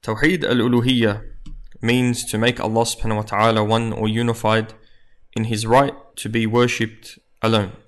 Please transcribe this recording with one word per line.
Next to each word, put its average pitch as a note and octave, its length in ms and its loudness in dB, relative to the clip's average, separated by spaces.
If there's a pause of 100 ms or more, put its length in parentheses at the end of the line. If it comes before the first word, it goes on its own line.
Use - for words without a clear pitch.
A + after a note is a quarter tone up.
Tawheed D3 420 0
al-uluhiyya A#2+ 800 2 (580)
means A#2+ 440 0
to - 120 -6
make A#2+ 220 2
Allah A2+ 240 0
subhanahu A2 340 -2
wa G#2+ 60 -4
ta'ala G#2+ 400 2
one A2+ 300 0
or G#2+ 140 -2
unified A2 680 0 (640)
in A2+ 100 -2
his A2+ 200 -4
right C3+ 280 4 (240)
to - 120 -10
be A2+ 160 0
worshipped A2+ 760 -2 (220)
alone. G#2+ 320 0 (140)